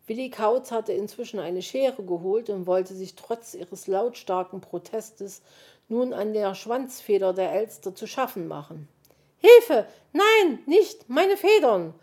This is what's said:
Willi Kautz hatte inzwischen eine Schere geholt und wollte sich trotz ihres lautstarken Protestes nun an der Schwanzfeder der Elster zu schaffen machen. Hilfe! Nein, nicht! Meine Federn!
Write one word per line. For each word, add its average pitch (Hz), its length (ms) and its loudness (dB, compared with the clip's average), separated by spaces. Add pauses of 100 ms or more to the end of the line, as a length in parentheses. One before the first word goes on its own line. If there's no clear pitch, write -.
Willi 247 220 -8
Kautz 240 420 -2
hatte 226 220 -6
inzwischen 208 460 -8
eine 180 240 -6
Schere 262 400 -4
geholt 190 460 -4
und 190 180 -6
wollte 185 260 0
sich 185 220 -14
trotz - 400 -12
ihres - 320 -16
lautstarken 190 760 -4
Protestes - 800 -14 (460)
nun 247 260 -4
an 214 200 -6
der 208 200 -2
Schwanzfeder 208 800 -4
der 185 180 -4
Elster 196 440 -6
zu - 100 -14
schaffen 247 420 -6
machen. 151 400 -14 (500)
Hilfe! 392 500 8 (260)
Nein, 392 520 4
nicht! - 440 0
Meine 370 280 2
Federn! 247 640 2